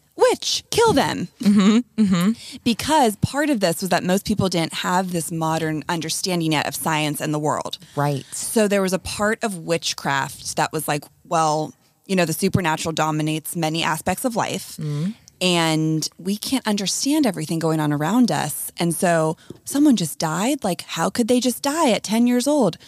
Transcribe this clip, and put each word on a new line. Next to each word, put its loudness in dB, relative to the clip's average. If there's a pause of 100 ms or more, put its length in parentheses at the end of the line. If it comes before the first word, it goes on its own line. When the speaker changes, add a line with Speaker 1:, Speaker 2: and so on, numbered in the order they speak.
(160)
Speaker 1:
"Witch, 2
kill 4
them." 0 (120)
Speaker 2:
Mm-hmm, 6 (260)
mm-hmm. 2 (320)
Speaker 1:
Because 2
part 0
of 2
this 0
was -4
that 0
most 0
people 0
didn't -2
have 0
this -4
modern -2
understanding -2
yet 0
of -6
science -2
and -4
the -2
world. -2 (160)
Speaker 2:
Right. 0 (100)
Speaker 1:
So 0
there 2
was -2
a 0
part -4
of -4
witchcraft -4
that 0
was -6
like, -2 (240)
"Well, 0 (320)
you -2
know, 4
the -2
supernatural 0
dominates -2
many -2
aspects -4
of -4
life. -6
Speaker 2:
Mm-hmm. -4 (300)
Speaker 1:
And 2 (100)
we -4
can't -4
understand 0
everything -2
going 0
on 0
around 2
us. -4
And 0
so 2 (300)
someone 4
just -2
died. -2
Like, -2
how -2
could 0
they 4
just -2
die 2
at 0
ten 2
years 2
old?" 2 (100)